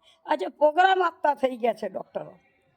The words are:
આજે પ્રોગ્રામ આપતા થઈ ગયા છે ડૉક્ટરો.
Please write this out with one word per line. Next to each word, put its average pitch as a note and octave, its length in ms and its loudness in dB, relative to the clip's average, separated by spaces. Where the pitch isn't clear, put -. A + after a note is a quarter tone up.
આજે D#4 200 -2
પ્રોગ્રામ F4+ 560 2
આપતા E4 320 -2
થઈ C4 220 -2
ગયા A3+ 160 -2
છે G#3 160 -10
ડૉક્ટરો. D#3+ 440 -12